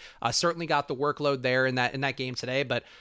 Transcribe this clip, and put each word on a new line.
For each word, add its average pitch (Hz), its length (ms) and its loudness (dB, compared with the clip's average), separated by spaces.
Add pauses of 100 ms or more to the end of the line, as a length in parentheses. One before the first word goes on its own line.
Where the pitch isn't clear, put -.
(200)
uh, 120 120 0
certainly 170 340 0
got 151 220 0
the 139 80 -4
workload 139 460 0
there 127 220 4
in 127 120 2
that, 123 180 2
in 135 80 -4
that 135 140 -2
game 127 180 -6
today, 131 300 -2
but, 120 180 -2 (180)